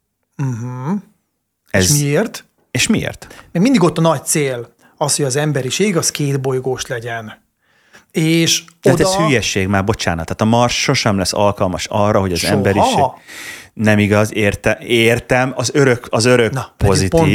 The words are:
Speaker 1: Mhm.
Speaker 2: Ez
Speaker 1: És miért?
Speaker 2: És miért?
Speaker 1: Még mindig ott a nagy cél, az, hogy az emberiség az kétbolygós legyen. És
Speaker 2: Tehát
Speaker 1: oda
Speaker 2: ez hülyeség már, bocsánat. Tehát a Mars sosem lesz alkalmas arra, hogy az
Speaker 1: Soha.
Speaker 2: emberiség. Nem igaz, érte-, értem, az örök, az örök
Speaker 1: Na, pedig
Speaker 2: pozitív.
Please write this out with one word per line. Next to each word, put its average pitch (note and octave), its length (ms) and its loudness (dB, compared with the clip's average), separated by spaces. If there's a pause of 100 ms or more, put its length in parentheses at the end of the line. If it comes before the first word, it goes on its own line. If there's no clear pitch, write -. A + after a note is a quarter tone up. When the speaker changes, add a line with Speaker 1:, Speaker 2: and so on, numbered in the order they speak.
(360)
Speaker 1:
Mhm. B2+ 560 -8 (760)
Speaker 2:
Ez F#2+ 200 2
Speaker 1:
És D3 100 0
miért? D3 440 -2 (260)
Speaker 2:
És - 160 -2
miért? - 400 -2 (260)
Speaker 1:
Még F3 100 0
mindig A#3+ 200 4
ott E3 160 2
a - 20 0
nagy D#3+ 240 2
cél, C3 500 -4 (220)
az, D3 200 -2
hogy D3 80 -2
az C3 120 -2
emberiség D3 600 0
az - 140 0
kétbolygós C3 760 -4
legyen. A2+ 520 -10 (720)
És D#3+ 540 0 (160)
Speaker 2:
Tehát F3 200 4
Speaker 1:
oda F#3+ 80 2
Speaker 2:
ez F#3 80 0
hülyeség A2+ 520 0
már, G2 160 2
bocsánat. F2 400 -2
Tehát - 160 -6
a A2 40 2 (120)
Mars A#2+ 260 0
sosem A#2 360 0
lesz F2+ 140 -2
alkalmas G2 580 0
arra, G#2 300 2
hogy F#2+ 120 -2
az E2 60 -2
Speaker 1:
Soha. D#2+ 140 0
Speaker 2:
emberiség. G#2 460 2 (720)
Nem G#2+ 260 2
igaz, G#2 360 2
érte-, G#2 460 0
értem, A#2+ 760 2
az B2+ 180 -4
örök, C3 360 2
az - 140 0
örök A#2+ 280 4
Speaker 1:
Na, B2 240 -8
pedig G2 140 2 (200)
Speaker 2:
pozitív. - 0 - (240)